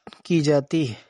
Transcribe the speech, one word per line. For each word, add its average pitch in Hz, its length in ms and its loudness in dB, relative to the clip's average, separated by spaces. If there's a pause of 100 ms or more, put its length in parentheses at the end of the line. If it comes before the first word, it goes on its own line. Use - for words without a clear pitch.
(260)
की 170 160 2
जाती 147 440 0
है, 113 120 -8 (120)